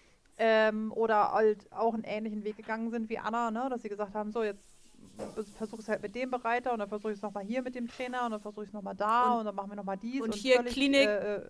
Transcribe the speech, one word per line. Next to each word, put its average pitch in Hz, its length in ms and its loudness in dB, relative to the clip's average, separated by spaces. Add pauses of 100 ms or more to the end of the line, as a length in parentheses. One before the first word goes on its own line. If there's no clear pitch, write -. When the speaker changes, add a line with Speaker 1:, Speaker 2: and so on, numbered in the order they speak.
(380)
Speaker 1:
Ähm, 220 560 4
oder 220 400 4
halt 214 400 4
auch 226 220 0
einen 220 100 -4
ähnlichen 214 400 -6
Weg 214 100 -6
gegangen 220 360 -6
sind 226 180 -4
wie 226 80 0
Anna, 233 340 0
ne, 240 180 -2
dass 240 120 -4
sie 208 80 -8
gesagt 202 240 -4
haben, 214 180 -4
"So, 226 120 0
jetzt 208 200 -4 (920)
versuch 220 220 -8
es 214 100 -12
halt 208 120 0
mit 202 140 -8
dem 254 160 -4
Bereiter 247 420 0
und 226 60 -2
dann 202 100 -4
versuch 214 200 -4
ich's 202 120 -6
noch 208 120 -6
mal 202 100 -6
hier 240 180 -2
mit 254 140 -8
dem 240 120 -6
Trainer 247 380 -4
und 233 60 -2
dann 208 100 -6
versuch 208 220 -10
ich's 202 100 -14
noch 214 80 -8
mal 196 120 -8
da 233 400 4
Speaker 2:
Und 233 60 2
Speaker 1:
und 214 60 -4
dann 202 100 -4
machen 202 160 -6
wir 202 40 -10
noch 202 80 -10
mal 196 140 -4
dies 247 240 -4
Speaker 2:
und 226 120 -2
Speaker 1:
und - 20 -2
Speaker 2:
hier 247 220 4
Speaker 1:
völlig, 240 180 0
Speaker 2:
Klinik, 277 340 6
Speaker 1:
äh, 208 260 0
äh, - 140 -8